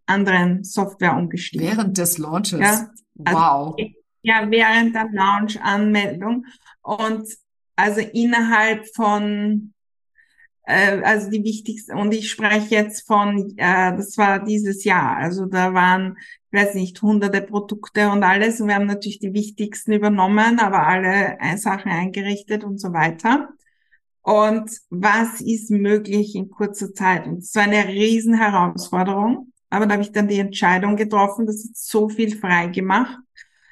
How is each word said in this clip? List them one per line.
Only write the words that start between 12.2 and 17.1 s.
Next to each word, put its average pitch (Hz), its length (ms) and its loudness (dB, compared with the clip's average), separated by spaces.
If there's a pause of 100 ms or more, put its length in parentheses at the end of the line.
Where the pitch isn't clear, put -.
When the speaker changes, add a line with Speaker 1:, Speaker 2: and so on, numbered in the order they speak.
Speaker 1:
spreche 214 420 0
jetzt 214 320 0
von, 202 520 0
äh, 185 380 2
das 196 220 -8
war 196 260 2
dieses 208 400 -2
Jahr, 170 340 2
also 180 280 -4
da 185 300 0
waren, 185 420 2 (320)
ich 202 100 0
weiß 202 160 0
nicht, 185 260 -6
hunderte 202 400 2